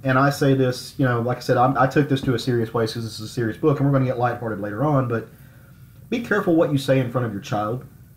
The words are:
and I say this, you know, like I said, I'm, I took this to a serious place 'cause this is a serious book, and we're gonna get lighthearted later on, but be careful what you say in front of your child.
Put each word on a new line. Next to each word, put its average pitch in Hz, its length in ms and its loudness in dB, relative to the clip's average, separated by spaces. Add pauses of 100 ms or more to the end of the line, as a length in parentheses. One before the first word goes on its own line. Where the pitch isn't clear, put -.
and 131 160 2
I 143 120 4
say 139 240 2
this, 127 420 -2
you 143 80 0
know, 120 160 2
like 123 160 -2
I - 40 -12
said, 120 180 0
I'm, 131 180 4
I 131 100 4
took 143 220 2
this 135 140 0
to 127 120 0
a 110 40 0
serious 117 320 -2
place - 240 -2
'cause 117 100 -6
this 107 160 -10
is - 0 -
a 107 80 -10
serious 113 300 -4
book, 147 200 2
and 139 80 2
we're 143 60 4
gonna 131 180 2
get 120 80 -4
lighthearted 113 420 -2
later 104 220 -4
on, 139 240 2
but 113 220 -4 (800)
be 240 120 -2
careful 185 360 0
what 156 160 2
you 139 60 2
say 135 200 2
in 123 140 0
front 123 120 -2
of 107 80 -4
your 98 80 -8
child. 107 440 -6 (320)